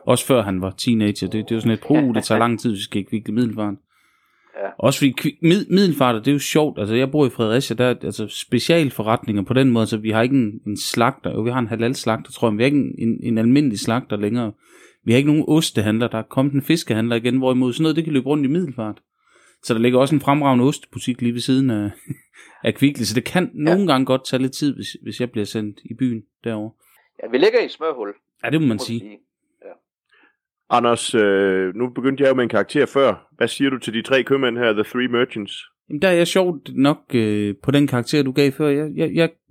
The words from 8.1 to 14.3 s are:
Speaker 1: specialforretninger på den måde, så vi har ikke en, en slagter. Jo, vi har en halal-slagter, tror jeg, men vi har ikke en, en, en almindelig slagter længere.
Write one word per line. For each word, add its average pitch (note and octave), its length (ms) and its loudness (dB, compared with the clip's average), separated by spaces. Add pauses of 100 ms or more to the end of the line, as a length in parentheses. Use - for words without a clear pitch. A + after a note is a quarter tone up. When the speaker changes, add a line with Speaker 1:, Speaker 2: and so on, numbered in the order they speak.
Speaker 1:
specialforretninger A2+ 1160 0
på - 100 -2
den C3 180 4
måde, A2+ 160 2
så A2 100 -4
vi G#2+ 140 -4
har A2 100 2
ikke C3 140 2
en, A2 320 0
en G2+ 100 -4
slagter. - 560 0
Jo, G#2+ 80 -4
vi A#2 100 -2
har B2+ 80 -2
en A#2 80 -2
halal-slagter, A2+ 640 -2
tror - 160 -2
jeg, G#2+ 60 2
men G#2 40 -2
vi A2+ 60 2
har - 40 4
ikke D3 100 2
en, - 180 -2 (140)
en, - 140 -4
en A2+ 140 0
almindelig A#2+ 420 4
slagter A2+ 380 -2
længere. G#2+ 340 -2 (540)